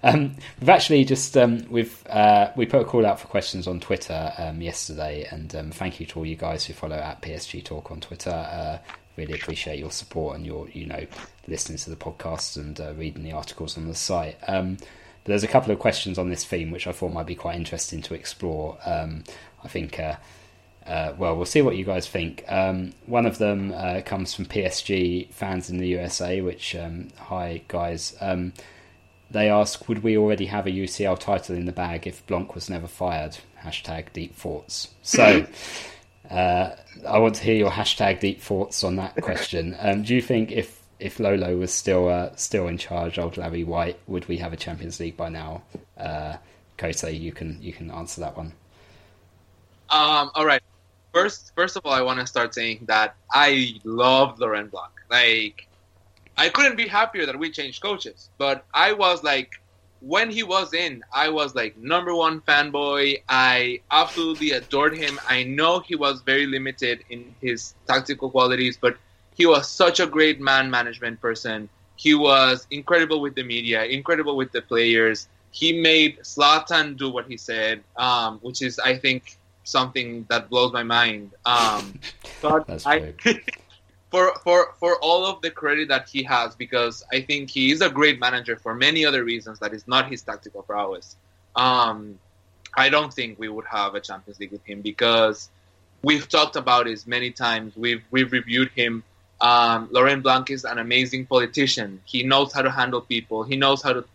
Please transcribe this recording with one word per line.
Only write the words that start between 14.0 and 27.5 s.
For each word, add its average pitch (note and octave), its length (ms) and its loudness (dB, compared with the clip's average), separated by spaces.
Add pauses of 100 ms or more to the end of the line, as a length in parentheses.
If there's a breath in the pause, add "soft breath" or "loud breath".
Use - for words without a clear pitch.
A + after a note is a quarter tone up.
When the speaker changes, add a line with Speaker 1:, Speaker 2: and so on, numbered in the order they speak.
Speaker 1:
Um, F#2 300 -2
but - 520 -20
there's G2+ 140 2
a G#2+ 40 -2
couple B2+ 240 2
of G2+ 80 0
questions G2 400 0
on F2+ 100 -2
this F2 160 -6
theme E2 260 -6
which F2 160 -10
I F2+ 40 -6
thought F2 220 -6
might E2 120 -6
be F2 100 -8
quite E2 200 -8
interesting E2 480 -8
to - 100 -10
explore. D#2 720 -8
Um, D#2+ 380 -6 (400 loud breath)
I - 60 -16
think, D#2 300 -8
uh, D#2 160 -6 (680 soft breath)
uh, D#2+ 320 -4
well, E2 200 0
we'll F2 80 -2
see D3+ 160 4
what A2 160 4
you F#2+ 80 -4
guys F#2 240 -2
think. E2 400 -6
Um, F#2+ 420 0 (140)
one A#2+ 200 2
of A2 120 -2
them, G2+ 360 0
uh, F#2 320 -4
comes F#2+ 280 -6
from G2 120 -8
P G2 200 -2
S - 160 -4
G F2+ 500 -2
fans F#2+ 380 -6
in F2+ 80 -6
the F2+ 120 -2
U F2+ 100 -2
S F2 200 -6
A, F#2 220 -2
which, - 340 -6
um, E2+ 320 -10 (100)
hi F2 520 -8